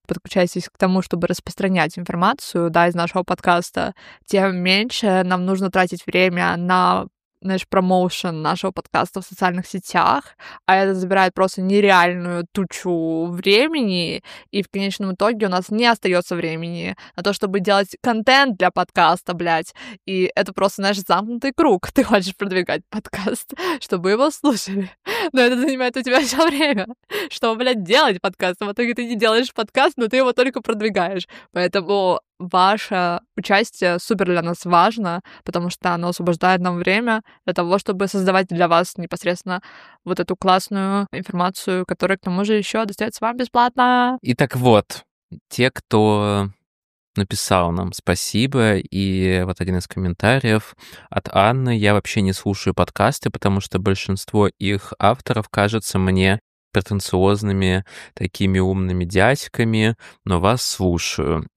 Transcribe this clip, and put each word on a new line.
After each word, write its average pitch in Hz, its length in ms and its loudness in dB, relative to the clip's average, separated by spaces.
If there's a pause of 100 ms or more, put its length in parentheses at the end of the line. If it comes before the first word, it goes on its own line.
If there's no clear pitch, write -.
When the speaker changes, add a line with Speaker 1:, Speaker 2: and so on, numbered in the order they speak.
Speaker 1:
подключаетесь - 600 -2
к - 80 -20
тому, 185 240 2
чтобы 175 260 -4
распространять 185 720 -2
информацию, 175 720 -2
да, 170 180 4
из 175 60 -4
нашего 170 280 -2
подкаста, 180 720 -2 (320)
тем 190 320 0
меньше 190 680 2
нам 180 200 -2
нужно 190 260 -2
тратить 180 340 0
время 175 520 0
на, 180 500 2 (340)
знаешь, 190 280 -4
промоушен 185 720 0
нашего 170 300 -2
подкаста - 500 -4
в - 40 -16
социальных 180 420 -2
сетях, - 680 -2 (320)
а 190 80 6
это 196 180 2
забирает 185 400 2
просто 190 280 0
нереальную 180 920 2
тучу 165 760 -2
времени, 190 960 0 (280)
и 202 100 -2
в - 80 -8
конечном 196 440 -4
итоге 214 340 0
у - 20 -2
нас 185 200 -2
не 220 180 0
остается 180 480 0
времени 170 600 -6 (200)
на 180 80 -10
то, 202 100 2
чтобы 190 280 -2
делать 196 420 2
контент 247 540 2
для 180 140 2
подкаста, 180 600 0
блядь. 170 400 -2 (320)
И 185 300 -2
это 190 180 -2
просто, - 280 -2
знаешь, 196 180 0
замкнутый 226 560 -2
круг. 247 360 2
<laughs> - 20 -20
Ты 269 100 4
хочешь 190 320 0
продвигать 185 540 -2
подкаст, 208 640 -8 (260)
чтобы 185 320 -2
его 262 200 2
слушали, 196 600 -2 (420)
но 262 80 2
это 247 160 4
занимает 254 400 -2
у 262 60 -2
тебя 254 180 2
все 269 260 2
время, 285 400 0 (440)
что, 226 240 -2
блядь, 240 280 -2
делать 214 380 2
подкаст. 185 400 -4
В 208 100 -6
итоге 240 240 -2
ты 240 100 -6
не 233 100 -6
делаешь 226 380 2
подкаст, 262 440 0
но 240 100 0
ты 233 100 0
его 254 160 2
только 254 280 0
продвигаешь. 202 680 -4 (260)
Поэтому 180 640 0 (200)
ваше 180 800 0 (180)
участие 190 640 0
супер 196 280 -2
для 175 140 0
нас 170 240 -6
важно, 180 560 2 (220)
потому 175 260 -4
что 180 240 -4
оно 170 160 -4
освобождает 180 520 0
нам 180 160 -2
время 220 440 0 (240)
для 185 80 -2
того, 175 260 0
чтобы 196 280 -2
создавать 185 400 2
для 175 220 2
вас 170 280 2
непосредственно 180 640 -6 (440)
вот 175 160 -4
эту 180 160 -2
классную 190 720 0
информацию, 185 760 -4
которая, 180 320 -2
к - 40 -20
тому 185 240 -2
же, 214 80 0
еще 214 320 -2
достается 214 400 -8
вам 233 120 -2
бесплатно. 247 840 0
Speaker 2:
Итак, - 340 0
вот, 123 480 4 (460)
те, 123 220 0
кто 104 760 2 (720)
написал 95 520 0
нам 92 220 -4
спасибо, 110 840 0
и 92 680 0
вот 92 160 -6
один 92 160 -2
из 87 100 -4
комментариев 110 880 0 (360)
от - 220 -6
Анны: 120 440 2
«Я 104 160 2
вообще 104 300 0
не 95 100 2
слушаю 98 420 -2
подкасты, 104 560 0
потому 98 300 0
что - 180 -4
большинство 98 720 -2
их 98 500 -4
авторов 113 500 0
кажется 104 500 0
мне 95 420 2 (320)
претенциозными, 95 1120 0 (300)
такими 95 440 -2
умными 92 460 0
дядьками, 110 920 0 (300)
но 90 140 0
вас 107 240 2
слушаю. 85 920 -2